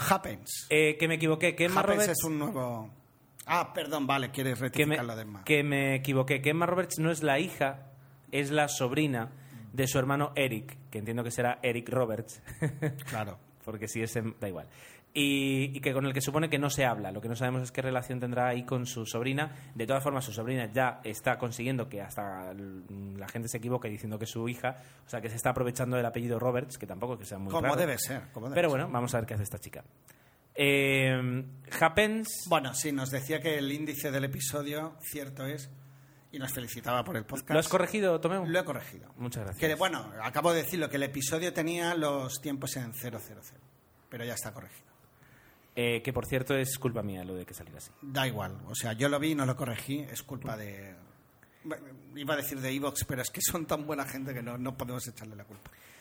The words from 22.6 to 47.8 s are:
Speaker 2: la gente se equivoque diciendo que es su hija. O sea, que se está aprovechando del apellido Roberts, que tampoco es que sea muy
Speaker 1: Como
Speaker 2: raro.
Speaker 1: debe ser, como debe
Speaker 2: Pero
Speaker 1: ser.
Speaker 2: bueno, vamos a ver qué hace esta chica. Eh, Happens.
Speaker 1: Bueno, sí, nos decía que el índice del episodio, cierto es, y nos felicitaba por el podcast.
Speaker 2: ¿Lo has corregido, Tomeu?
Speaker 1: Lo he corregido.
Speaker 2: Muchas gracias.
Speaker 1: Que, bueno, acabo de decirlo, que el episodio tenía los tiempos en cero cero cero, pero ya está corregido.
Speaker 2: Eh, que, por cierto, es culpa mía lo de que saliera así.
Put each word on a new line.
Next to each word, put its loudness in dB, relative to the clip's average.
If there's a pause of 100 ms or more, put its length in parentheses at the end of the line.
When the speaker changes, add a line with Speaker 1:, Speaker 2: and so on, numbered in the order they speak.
Speaker 2:
la -10
gente -6
se -4
equivoque -2
diciendo -6
que -4
es -8
su -4
hija. -2 (280)
O -20
sea, -6
que -6
se -8
está 2
aprovechando 2
del 2
apellido 0
Roberts, 0
que -10
tampoco -4
es -12
que -12
sea -8
muy -4
Speaker 1:
Como 2
Speaker 2:
raro. 4
Speaker 1:
debe 2
ser, -6
como -8
debe -2
Speaker 2:
Pero 6
Speaker 1:
ser. 2
Speaker 2:
bueno, -2
vamos 0
a 4
ver 2
qué -6
hace -2
esta -6
chica. -14 (720)
Eh, 4 (360)
Happens. 4 (200)
Speaker 1:
Bueno, 4
sí, 0
nos 0
decía -2
que 0
el 0
índice -2
del 0
episodio, -4
cierto -8
es, -6 (600)
y -10
nos -4
felicitaba 0
por -2
el -2
podcast. -8
Speaker 2:
¿Lo 8
has 2
corregido, 4
Tomeu? 2
Speaker 1:
Lo 4
he 0
corregido. -8
Speaker 2:
Muchas -4
gracias. -6 (100)
Speaker 1:
Que, 2
bueno, 0 (100)
acabo 4
de 4
decirlo, 0
que -2
el 2
episodio 0
tenía 0
los 0
tiempos -4
en -6
cero -8
cero -16
cero, -20 (480)
pero -8
ya -4
está -6
corregido. -16 (840)
Speaker 2:
Eh, 2
que, -2
por -2
cierto, 0
es 0
culpa -2
mía -6
lo -8
de -8
que -16
saliera -14
así. -16 (100)